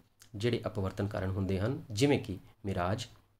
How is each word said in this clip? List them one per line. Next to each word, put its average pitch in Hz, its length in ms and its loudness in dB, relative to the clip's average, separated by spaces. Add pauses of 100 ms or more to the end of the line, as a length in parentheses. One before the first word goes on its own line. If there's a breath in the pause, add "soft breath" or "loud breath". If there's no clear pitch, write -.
(340)
ਜਿਹੜੇ 117 320 2
ਅਪਵਰਤਨ 101 420 -2
ਕਾਰਨ 95 220 -2
ਹੁੰਦੇ 95 300 0
ਹਨ, 139 300 -2
ਜਿਵੇਂ 123 340 4
ਕਿ 92 140 -6 (260 soft breath)
ਮਿਰਾਜ 92 420 0 (340)